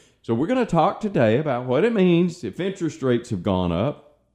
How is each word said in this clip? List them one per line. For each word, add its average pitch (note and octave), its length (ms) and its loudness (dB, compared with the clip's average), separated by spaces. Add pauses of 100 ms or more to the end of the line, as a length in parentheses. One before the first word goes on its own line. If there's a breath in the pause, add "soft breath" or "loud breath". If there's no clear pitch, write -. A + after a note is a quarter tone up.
(240 loud breath)
So A3+ 100 -2
we're A3 140 -2
gonna B3+ 180 0
talk E3 360 0
today C3+ 360 2
about C3 280 -2
what B2+ 180 0
it A#3+ 100 2
means F3+ 500 2
if G#2 160 -8
interest F3+ 440 -6
rates A#2+ 280 0
have F2+ 120 -4
gone F#2 280 0
up A2 480 -4 (160)